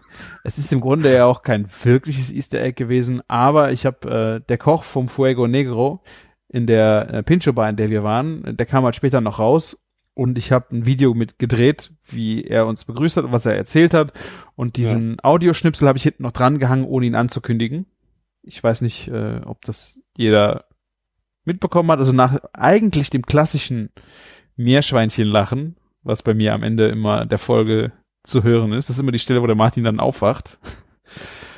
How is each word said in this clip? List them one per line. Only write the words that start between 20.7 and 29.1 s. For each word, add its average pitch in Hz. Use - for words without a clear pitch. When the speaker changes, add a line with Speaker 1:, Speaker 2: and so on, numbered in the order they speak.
Speaker 1:
mitbekommen 170
hat, 156
also 131
nach 131
eigentlich 165
dem 127
klassischen 135
Meerschweinchenlachen, 120
was -
bei 113
mir 107
am 107
Ende 110
immer 110
der 113
Folge 110
zu 127
hören 113
ist, 123
das 123
ist 135
immer 135